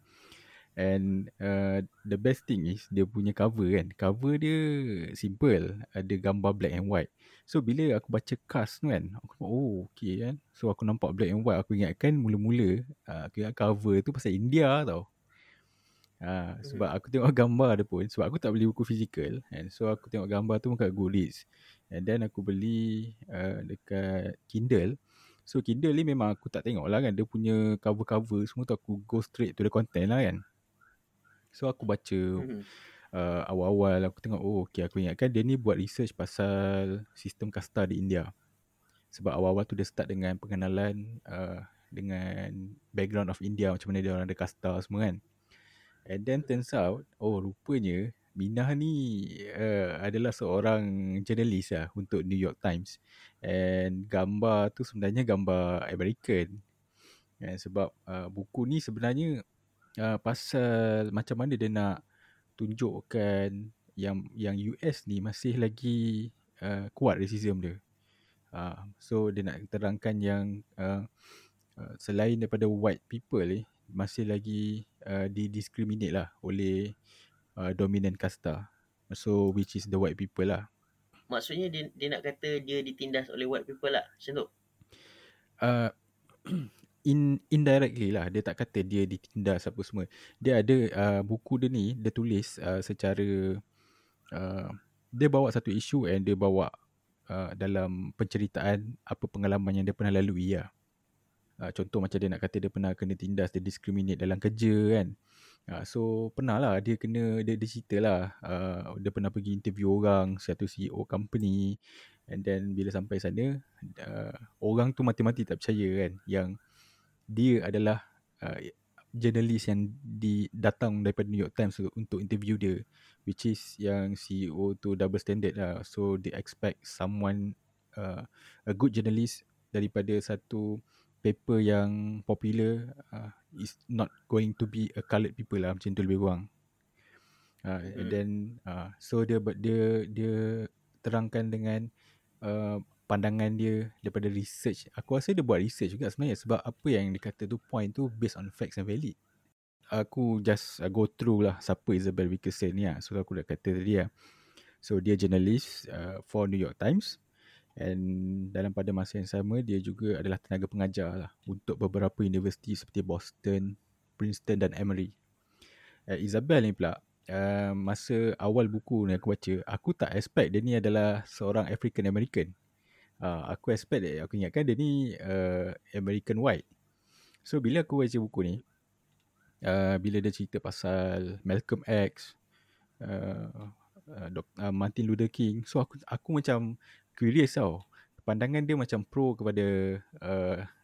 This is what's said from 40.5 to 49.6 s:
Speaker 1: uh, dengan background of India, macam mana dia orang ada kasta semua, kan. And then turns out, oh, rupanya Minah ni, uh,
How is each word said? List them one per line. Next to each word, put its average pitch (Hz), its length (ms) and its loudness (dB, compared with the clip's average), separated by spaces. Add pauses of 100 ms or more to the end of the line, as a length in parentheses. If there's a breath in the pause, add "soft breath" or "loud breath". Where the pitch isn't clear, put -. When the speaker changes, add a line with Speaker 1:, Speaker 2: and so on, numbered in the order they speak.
Speaker 1:
uh, 90 340 -8 (300 soft breath)
dengan 95 840 -6 (220)
background 101 320 0
of 92 160 -6
India, 101 320 0
macam 92 160 -6
mana 98 100 0
dia 95 140 0
orang 92 160 -2
ada 92 80 -6
kasta 92 420 -2
semua, 104 300 0
kan. 90 80 -4 (840 soft breath)
And 98 240 -8
then 135 160 0
turns 123 320 -2
out, 110 320 0 (160)
oh, 107 160 0
rupanya 98 720 -2 (220)
Minah 113 400 -2
ni, 143 560 -2 (240)
uh, 101 480 0